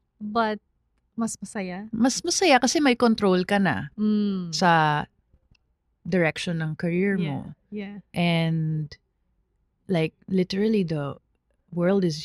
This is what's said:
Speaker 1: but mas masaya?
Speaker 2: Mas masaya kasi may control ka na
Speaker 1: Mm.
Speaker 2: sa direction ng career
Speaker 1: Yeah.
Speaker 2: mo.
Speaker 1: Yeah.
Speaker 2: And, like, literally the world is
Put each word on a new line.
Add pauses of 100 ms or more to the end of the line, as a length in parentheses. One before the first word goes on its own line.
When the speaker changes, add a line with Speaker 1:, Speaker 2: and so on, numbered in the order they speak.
(180)
Speaker 1:
but (560)
mas
masaya?
Speaker 2:
Mas
masaya
kasi
may
control
ka
na
Speaker 1:
Mm.
Speaker 2:
sa (1040)
direction
ng
career
Speaker 1:
Yeah.
Speaker 2:
mo. (300)
Speaker 1:
Yeah. (200)
Speaker 2:
And, (1040)
like, (100)
literally
the (480)
world
is